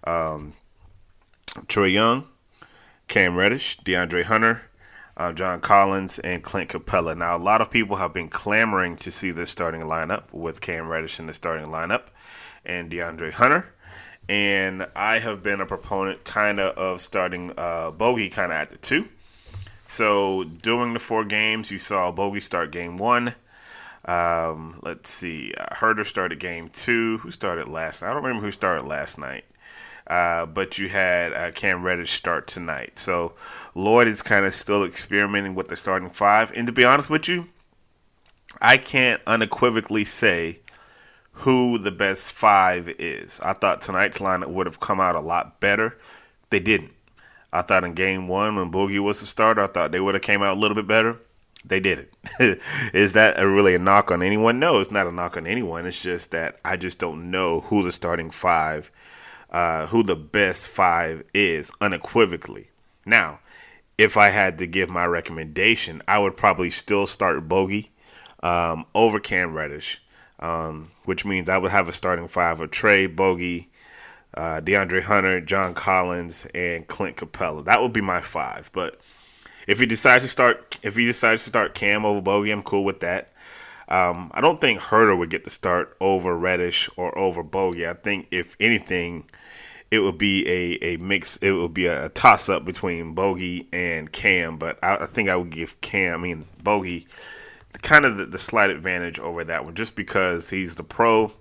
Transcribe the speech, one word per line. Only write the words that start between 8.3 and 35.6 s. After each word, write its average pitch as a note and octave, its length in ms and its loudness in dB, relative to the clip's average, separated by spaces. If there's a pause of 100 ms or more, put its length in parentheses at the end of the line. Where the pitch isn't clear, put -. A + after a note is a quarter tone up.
to F#2 140 -12
see F#2 200 -4
this E2+ 180 -6
starting E2 320 -6
lineup D#2+ 540 -6
with E2 260 -10
Cam E2 260 -8
Reddish D#2+ 320 -8
in E2 60 -14
the D#2+ 80 -12
starting D#2 360 -6
lineup E2 400 -6 (540)
and F2 280 -8
DeAndre E2 420 -8
Hunter. C#3+ 400 2 (560)
And G2 680 -2
I A2 260 0
have G#2 220 -6
been G2 200 -2
a F#2 40 -4
proponent G2 600 -6
kinda G#2 380 0
of F#2 360 -4
starting, F2+ 560 -4
uh, E2+ 340 -6
Bogey G#2+ 380 0
kinda F2 260 -4
at D2+ 140 -4
the - 80 -20
two. - 320 -2 (760)
So G2+ 600 0
during A2+ 480 -2
the A#2 80 -10
four A2 240 -2
games, G#2+ 460 -2
you G2 80 -10
saw F#2 340 -2
Bogey G2 280 -2
start E2+ 300 -4
game F2 280 -10
one. A#2+ 360 0 (680)
Um, E2 800 -2
let's - 260 -10
see, D#2 500 -8
uh, - 180 -10
Huerter A2 280 0
started F2+ 340 -4
game E2+ 300 -10
two. A2+ 500 -2
Who - 120 -14
started E2+ 360 -6
last D#2 360 -8
night? F#2+ 80 -6
I - 20 -4
don't C#3 100 -4
remember A#2+ 220 -4
who G2+ 80 -6
started E2 340 -2
last D2 300 -8
night, C2 300 -12 (600)
uh, E2+ 400 0
but F#2 320 -6
you F#2+ 100 -4
had, F2+ 440 2
uh, E2+ 200 -4
Cam F#2 300 -2
Reddish F2 300 -2
start E2 340 -2
tonight. D#2 520 -10
So F2 360 -2 (400)
Lloyd A2+ 340 6
is G#2+ 140 -2
kinda G2 300 4
still G2+ 320 0
experimenting G2+ 680 -2
with F#2 140 -6